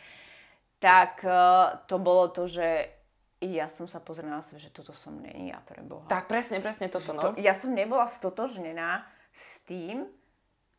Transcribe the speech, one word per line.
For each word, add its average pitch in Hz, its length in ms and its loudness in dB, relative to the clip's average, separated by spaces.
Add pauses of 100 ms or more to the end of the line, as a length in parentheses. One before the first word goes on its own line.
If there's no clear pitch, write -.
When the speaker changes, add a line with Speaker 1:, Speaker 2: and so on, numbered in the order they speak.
(760)
Speaker 1:
Tak, 185 460 6
eh, 185 100 2 (540)
to 190 100 -2
bolo 180 320 4
to, 175 160 -6
že 165 460 -4 (500)
ja 165 280 -4
som - 160 -16
sa 175 120 -16
pozrela 160 400 -12
na 156 60 -12
seba, 151 140 -20
že 151 120 -20
toto - 240 -20
som 147 240 -20
není - 320 -14
ja, - 100 -14
pre - 220 -20
Boha. 156 240 -18
Speaker 2:
Tak 185 200 -4
presne, 233 340 -4
presne 202 280 -8
toto, 185 220 -8
Speaker 1:
Že - 40 -6
Speaker 2:
no. 151 100 -6
Speaker 1:
to, 170 40 0 (100)
ja 202 160 2
som 254 200 -4
nebola 233 320 0
stotožnená 185 960 -8 (280)
s - 340 -18
tým, 185 400 -10
eh, 392 60 -14 (680)